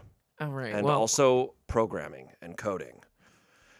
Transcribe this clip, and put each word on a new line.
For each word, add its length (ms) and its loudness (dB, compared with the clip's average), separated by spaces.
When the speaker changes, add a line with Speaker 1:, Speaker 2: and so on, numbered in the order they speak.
Speaker 1:
All 100 -6
right, 240 -6
Speaker 2:
And 100 0
Speaker 1:
well 160 2
Speaker 2:
also 540 4
programming 600 -2
and 160 -14
coding. 420 -8